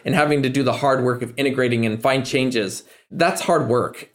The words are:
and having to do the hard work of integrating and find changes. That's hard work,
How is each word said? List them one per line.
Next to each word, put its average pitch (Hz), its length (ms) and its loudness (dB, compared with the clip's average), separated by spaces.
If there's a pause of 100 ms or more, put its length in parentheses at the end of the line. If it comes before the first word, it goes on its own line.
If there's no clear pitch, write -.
and 131 100 0
having 147 280 4
to 131 60 0
do 139 140 0
the 123 100 2
hard 131 300 0
work 123 180 0
of 113 140 -8
integrating 127 500 0
and 110 160 -2
find 135 240 2
changes. 120 580 -2 (280)
That's 170 300 0
hard 151 260 0
work, 113 460 -2